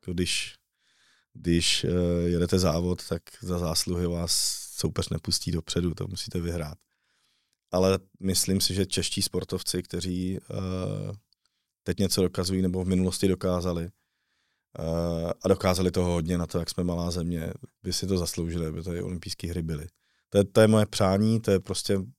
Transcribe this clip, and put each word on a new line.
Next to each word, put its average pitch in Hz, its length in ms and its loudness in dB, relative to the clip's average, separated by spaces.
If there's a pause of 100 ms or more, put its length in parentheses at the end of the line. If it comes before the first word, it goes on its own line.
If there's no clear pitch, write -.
jako 90 120 -8
když, - 420 -2 (800)
když, 85 500 2
eh, 87 440 2
jedete 87 300 2
závod, 90 500 0
tak 87 140 -6 (180)
za 90 180 -4
zásluhy 87 480 -2
vás 85 260 -2 (440)
soupeř - 320 -2
nepustí - 420 -4
dopředu, 85 440 -2
to 92 140 -6
musíte 95 320 -6
vyhrát. 85 380 -6 (960)
Ale 95 260 6 (220)
myslím 95 400 2
si, - 140 0
že 95 120 2
čeští - 360 -2
sportovci, 90 600 -4
kteří, 90 560 -4
eh, 92 760 -6 (720)
teď 104 160 -2
něco 98 240 2
dokazují 95 400 0
nebo 92 220 0
v 90 40 -2
minulosti 92 400 2
dokázali, 90 600 0 (920)
eh, 82 540 -2 (100)
a - 60 0
dokázali 92 420 4
toho 90 220 2
hodně 87 260 0
na 85 80 -2
to, - 120 -4
jak 82 120 -4
jsme 90 140 -2
malá 87 260 -2
země, 85 420 -4 (300)
by 90 100 -6
si - 140 -4
to 95 120 2
zasloužili, 85 480 -2
aby 80 160 -6
tady 87 200 -6
olympijské 90 460 -8
hry 85 140 -4
byly. 80 240 -6 (420)
To 104 100 6
je, 101 60 8
to 110 160 4
je 110 60 10
moje 107 200 6
přání, 107 540 4
to 107 100 0
je 95 100 6
prostě 95 400 -2 (180)